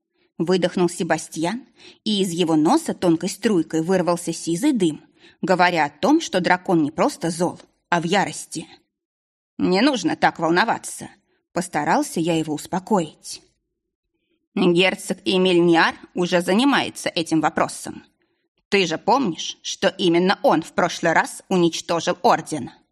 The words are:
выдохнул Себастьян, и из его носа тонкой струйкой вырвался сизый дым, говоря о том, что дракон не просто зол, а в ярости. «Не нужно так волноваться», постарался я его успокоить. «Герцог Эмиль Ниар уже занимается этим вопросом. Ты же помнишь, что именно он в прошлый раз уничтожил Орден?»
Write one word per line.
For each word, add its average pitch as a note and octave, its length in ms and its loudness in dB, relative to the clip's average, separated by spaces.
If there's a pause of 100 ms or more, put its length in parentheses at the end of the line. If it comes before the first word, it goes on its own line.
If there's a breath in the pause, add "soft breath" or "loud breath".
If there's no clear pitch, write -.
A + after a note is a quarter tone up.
(380)
выдохнул F3 500 0
Себастьян, E3+ 760 -6 (380 loud breath)
и G#3 180 -2
из F#3+ 80 -2
его E3 260 0
носа F#3+ 380 2
тонкой F3 360 0
струйкой E3 520 -2
вырвался F3 500 0
сизый F3 400 -2
дым, F3 320 -2 (380 soft breath)
говоря F3 440 2
о D3 40 -6
том, D#3+ 300 2
что - 200 -2
дракон F3+ 420 2
не C#3+ 80 0
просто F3+ 400 -2
зол, E3 280 -4 (300)
а F3 120 0
в D#3+ 40 -2
ярости. E3 600 -4 (920)
«Не F#3 220 2
нужно A#3 360 0
так E3+ 220 0
волноваться», E3+ 680 -2 (460)
постарался F3 680 -2
я E3 160 0
его D#3 160 -2
успокоить. - 880 -4 (1120)
«Герцог F#3 720 0
Эмиль F#3 400 2
Ниар F3 300 4 (200)
уже F3+ 280 0
занимается F#3+ 640 0
этим D#3+ 320 -2
вопросом. - 640 -2 (640)
Ты G3 180 2
же D#3 120 -4
помнишь, A3+ 640 -2
что - 260 -4
именно F3+ 540 2
он B3 200 2
в - 100 -18
прошлый F3 400 0
раз F#3+ 360 -2
уничтожил E3+ 760 0
Орден?» D#3 480 0 (220)